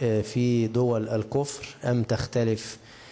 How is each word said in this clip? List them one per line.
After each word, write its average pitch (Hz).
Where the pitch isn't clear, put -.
آه، 110
في 120
دول 113
الكفر 113
أم 123
تختلف، 113